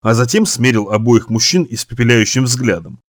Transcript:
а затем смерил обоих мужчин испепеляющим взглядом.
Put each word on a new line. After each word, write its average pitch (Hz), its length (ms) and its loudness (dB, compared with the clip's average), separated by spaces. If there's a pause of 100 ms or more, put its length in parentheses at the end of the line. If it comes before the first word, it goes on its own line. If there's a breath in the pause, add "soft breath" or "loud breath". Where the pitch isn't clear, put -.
а 113 120 0
затем 120 320 2
смерил 117 440 0
обоих 110 400 2
мужчин 147 400 0
испепеляющим 120 760 0
взглядом. 120 640 -4